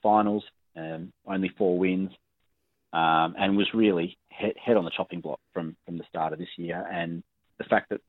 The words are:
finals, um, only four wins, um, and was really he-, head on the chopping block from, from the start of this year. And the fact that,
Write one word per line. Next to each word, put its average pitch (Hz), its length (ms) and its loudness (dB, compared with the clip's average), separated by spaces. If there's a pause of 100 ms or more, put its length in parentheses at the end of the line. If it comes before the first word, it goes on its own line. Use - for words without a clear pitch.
finals, 104 420 4 (320)
um, 80 380 -10 (120)
only 95 320 -2
four 90 200 2
wins, 92 340 0 (840)
um, 82 440 2
and 98 200 2
was 101 160 2
really 95 440 2 (120)
he-, - 240 -4 (100)
head 117 140 4
on 90 80 2
the 82 60 -8
chopping 87 300 -6
block 76 180 -8 (140)
from, 82 220 -6 (100)
from 85 120 -10
the 82 120 -10
start 80 240 -4
of 78 60 -8
this 87 80 -10 (100)
year. 90 340 -6
And 175 300 -6 (360)
the - 80 -6
fact - 240 2
that, - 200 -6